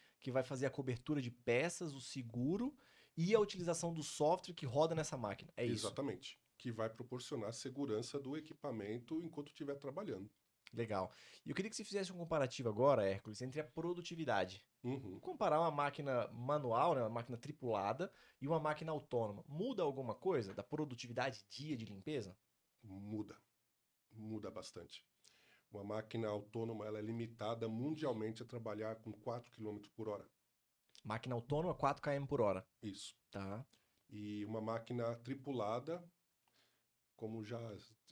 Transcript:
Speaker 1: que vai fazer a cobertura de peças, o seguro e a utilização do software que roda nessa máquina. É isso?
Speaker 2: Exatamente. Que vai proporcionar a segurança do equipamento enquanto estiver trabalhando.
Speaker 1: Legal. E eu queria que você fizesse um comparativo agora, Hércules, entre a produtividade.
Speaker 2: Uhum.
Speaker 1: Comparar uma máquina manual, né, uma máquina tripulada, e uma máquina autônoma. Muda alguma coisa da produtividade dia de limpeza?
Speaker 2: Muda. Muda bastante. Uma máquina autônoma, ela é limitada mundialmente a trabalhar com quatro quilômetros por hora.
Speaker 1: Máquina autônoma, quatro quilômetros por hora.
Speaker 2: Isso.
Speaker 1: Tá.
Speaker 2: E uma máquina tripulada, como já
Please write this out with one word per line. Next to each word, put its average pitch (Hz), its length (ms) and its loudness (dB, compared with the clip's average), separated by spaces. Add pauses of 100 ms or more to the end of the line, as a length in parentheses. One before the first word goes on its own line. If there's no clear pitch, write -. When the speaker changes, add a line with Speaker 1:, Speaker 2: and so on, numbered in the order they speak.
(180)
Speaker 1:
que 131 140 -4
vai 131 100 6
fazer 131 240 -2
a 131 40 2
cobertura 131 500 0
de 120 100 -2
peças, 147 640 2
o 135 60 -10
seguro 135 720 0 (400)
e 175 200 6
a 220 60 10
utilização 175 520 2
do 160 100 -4
software 165 520 4
que 160 100 -8
roda 147 300 6
nessa 151 240 0
máquina. 104 360 -4
É 123 120 0
isso? 117 200 0
Speaker 2:
Exatamente. 117 540 -4 (160)
Que 120 160 -6
vai 110 160 0
proporcionar 123 640 -6
a - 20 -4
segurança 123 680 -2
do 135 160 -4
equipamento 120 840 -4
enquanto 156 280 -6
estiver 143 260 -6
trabalhando. 139 560 -6 (420)
Speaker 1:
Legal. 104 400 0 (320)
E - 60 -4
eu 139 40 -4
queria 196 140 0
que 214 80 -8
você 220 80 -6
fizesse 196 260 -2
um 180 60 -10
comparativo 156 500 2
agora, 113 400 8
Hércules, 101 360 0
entre 135 180 -4
a 151 40 -4
produtividade. 160 1000 0 (180)
Speaker 2:
Uhum. 120 380 -4
Speaker 1:
Comparar 196 400 4
uma 165 100 6
máquina 143 580 2
manual, 131 680 4
né, 127 80 4
uma 110 80 2
máquina 117 260 -4
tripulada, 120 760 0 (300)
e - 80 -2
uma 160 100 4
máquina 151 320 0
autônoma. 113 560 0
Muda 196 360 -2
alguma 131 320 0
coisa 120 400 2
da 101 80 -4
produtividade 127 880 -2
dia 143 260 -4
de 113 80 -4
limpeza? 101 500 -6 (480)
Speaker 2:
Muda. 101 540 -6 (760)
Muda 107 380 -6
bastante. - 540 -12 (680)
Uma 101 140 -10
máquina 110 440 -2
autônoma, 107 580 -2
ela 107 120 -4
é 107 40 -4
limitada 113 640 -2
mundialmente 117 760 -2
a 120 40 -10
trabalhar 110 500 -4
com 113 160 -8
quatro 120 400 -6
quilômetros 104 400 -6
por 107 160 -6
hora. 101 180 -4 (760)
Speaker 1:
Máquina 113 300 -2
autônoma, 143 400 0
quatro - 280 2
quilômetros 143 280 0
por 139 100 4
hora. 95 260 4 (160)
Speaker 2:
Isso. 101 320 -8 (160)
Speaker 1:
Tá. 101 320 -6 (460)
Speaker 2:
E 104 380 -6
uma 110 160 -2
máquina 117 540 0
tripulada, 131 840 -2 (1120)
como 110 300 -6
já 117 160 -6 (520)